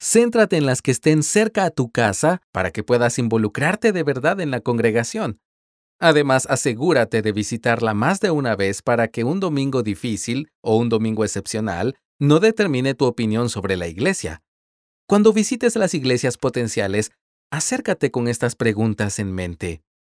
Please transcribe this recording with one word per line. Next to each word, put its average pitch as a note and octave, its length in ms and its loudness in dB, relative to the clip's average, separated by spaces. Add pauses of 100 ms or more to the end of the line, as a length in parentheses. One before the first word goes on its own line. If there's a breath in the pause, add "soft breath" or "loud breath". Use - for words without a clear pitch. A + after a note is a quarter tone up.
céntrate A#3 540 2
en D3 100 2
las B2+ 160 0
que C3+ 100 0
estén D#3 320 2
cerca G#3+ 420 0
a - 40 0
tu B2 220 -4
casa B2 500 2 (120)
para F#2 180 -2
que G#2+ 100 -8
puedas A#2+ 380 2
involucrarte A#2+ 720 0
de F3+ 120 -2
verdad D3 360 -2
en D3+ 120 -4
la A#2+ 100 -4
congregación. A#2 800 -2 (580)
Además, D3 500 4
asegúrate B2+ 720 0
de G#2 120 0
visitarla A2+ 600 -2
más C#3 280 0
de F#3+ 100 0
una C3+ 240 0
vez G2 280 -2
para A#2 260 0
que A#2 160 -4
un F3 160 -2
domingo C#3 420 -2
difícil A2+ 640 -4 (140)
o A2 160 2
un A#2+ 100 2
domingo A2 380 0
excepcional G#2 720 -4 (220)
no D3 200 4
determine F3 540 0
tu C3 100 -2
opinión A#2 460 0
sobre F#2+ 260 -2
la F2 140 -4
iglesia. F#2 520 -4 (680)
Cuando G#3 240 6
visites A3+ 420 0
las G3 180 0
iglesias C3 440 0
potenciales, G#2+ 760 -2 (400)
acércate D#3+ 600 -2
con A#2+ 180 -2
estas A#2 260 -2
preguntas A2 640 -2
en G2 140 -4
mente. F2 480 -8 (360)